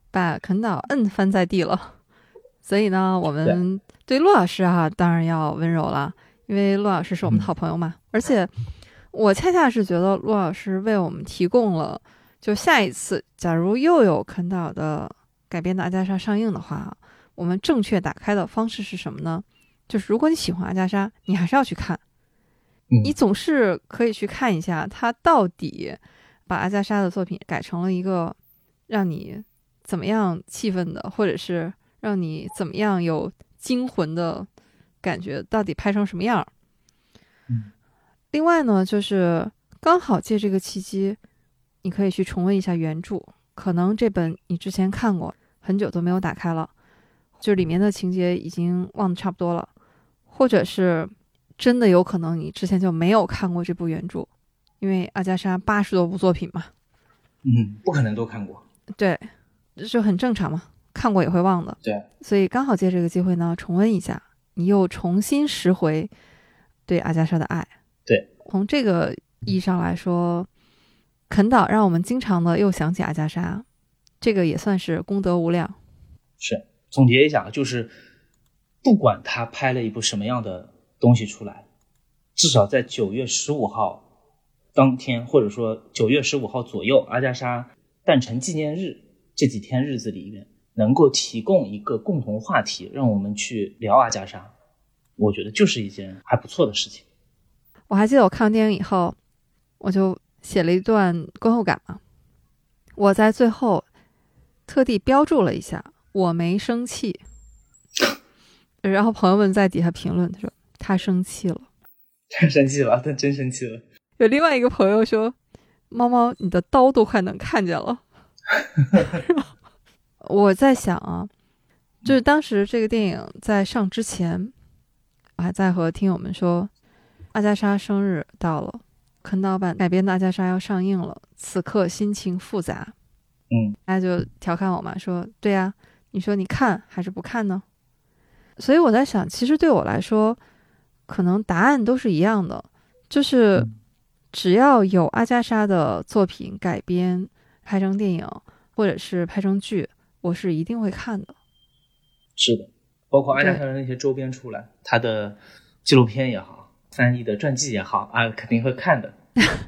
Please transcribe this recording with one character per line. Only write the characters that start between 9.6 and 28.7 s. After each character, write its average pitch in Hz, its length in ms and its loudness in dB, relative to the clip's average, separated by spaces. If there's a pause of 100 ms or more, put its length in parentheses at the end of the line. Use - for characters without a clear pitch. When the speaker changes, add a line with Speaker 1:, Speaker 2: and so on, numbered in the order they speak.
Speaker 1:
是 226 140 0
觉 175 140 0
得 190 180 2
陆 - 160 -2
老 190 200 0
师 190 280 -6
为 208 180 0
我 175 100 0
们 170 160 -10
提 - 220 -2
供 214 280 2
了， - 260 -4 (400)
就 208 140 -2
下 269 280 2
一 170 80 -2
次 - 340 -6 (120)
假 170 180 -2
如 180 220 0
又 311 260 4
有 180 200 4
肯 175 260 -8
岛 180 240 -4
的 156 380 -6 (380)
改 175 120 -6
编 185 140 -2
的 185 80 -4
阿 170 60 -2
加 185 160 -2
莎 190 140 -2
上 208 200 -2
映 220 140 -2
的 - 80 -6
话， - 340 -10 (420)
我 175 80 -6
们 180 160 0
正 269 200 2
确 196 200 0
打 175 120 -6
开 - 220 -4
的 190 100 0
方 226 240 -2
式 202 140 -10
是 190 140 -12
什 170 160 -8
么 139 80 -12
呢？ 165 220 -4 (460)
就 220 100 -2
是 202 140 -4
如 226 60 2
果 302 100 2
你 330 60 2
喜 - 180 -4
欢 175 140 -4
阿 - 80 -4
加 185 120 0
莎， 196 240 -2 (140)
你 190 120 0
还 175 100 0
是 208 80 0
要 277 80 6
去 220 120 -4
看。 - 240 -6 (920)
Speaker 2:
嗯。 226 140 8
Speaker 1:
你 285 80 0
总 202 200 4
是 220 540 2
可 - 180 -2
以 226 80 2
去 208 140 -6
看 226 280 -2
一 160 60 -2
下 165 260 -4
他 233 260 -4
到 277 340 4
底 - 500 -8 (500)
把 180 100 -4
阿 160 120 -2
加 202 140 -2
莎 202 180 -2
的 190 100 0
作 185 140 -4
品 175 220 -8
改 - 160 -6
成 175 180 -8
了 185 120 -2
一 180 100 -2
个 180 320 -4 (540)